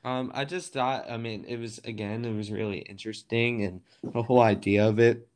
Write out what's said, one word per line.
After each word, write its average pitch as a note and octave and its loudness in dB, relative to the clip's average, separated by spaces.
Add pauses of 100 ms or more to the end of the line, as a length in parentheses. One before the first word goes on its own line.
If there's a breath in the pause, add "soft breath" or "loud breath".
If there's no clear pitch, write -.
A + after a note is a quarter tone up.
Um, B2+ -4
I C#3 -4
just F3 -10
thought, C3 -2
I A#2+ -6
mean, A2+ -6
it A#2+ -6
was, A2+ -10
again, A2 -6
it A#2 -4
was G#2+ -4
really G#2 -4
interesting A2+ -2
and F#2 -6 (320 soft breath)
the A#2 0
whole B2 6
idea G#2 4
of A2 2
it. A#2 6